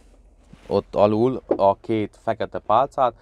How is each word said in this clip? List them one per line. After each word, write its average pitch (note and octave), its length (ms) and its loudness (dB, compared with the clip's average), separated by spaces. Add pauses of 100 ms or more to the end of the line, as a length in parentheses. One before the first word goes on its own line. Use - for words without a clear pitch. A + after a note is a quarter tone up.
(680)
ott - 280 -2
alul G#2+ 460 2 (160)
a G2 180 2
két A2 460 -6
fekete G2+ 380 -6
pálcát, B2 640 0